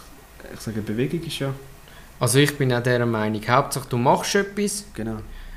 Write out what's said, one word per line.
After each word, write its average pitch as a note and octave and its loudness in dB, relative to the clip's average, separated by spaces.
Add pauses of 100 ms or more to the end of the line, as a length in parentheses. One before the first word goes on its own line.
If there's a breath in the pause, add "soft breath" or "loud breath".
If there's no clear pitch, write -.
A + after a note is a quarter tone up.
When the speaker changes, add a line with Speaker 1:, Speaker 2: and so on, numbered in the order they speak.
(540)
Speaker 1:
ich - -14
sage, G#2+ -6
Bewegung C3 -2
ist D#3+ -6
ja C#3 -2 (680 loud breath)
Speaker 2:
Also B2 4
ich D3 4
bin C3 2
auch A#2+ 2
dieser B2 4
Meinung, G#2+ 0
Hauptsache, B2 2
du B2+ 0
machst D#3+ 4
etwas. G3+ -2
Speaker 1:
Genau. - -6 (400 loud breath)